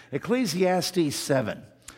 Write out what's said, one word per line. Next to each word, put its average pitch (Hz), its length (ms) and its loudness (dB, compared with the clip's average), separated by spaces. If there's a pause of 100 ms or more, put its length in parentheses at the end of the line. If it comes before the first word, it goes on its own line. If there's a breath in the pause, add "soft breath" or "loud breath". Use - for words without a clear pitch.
(120)
Ecclesiastes 180 1040 0
seven. 123 460 0 (360 loud breath)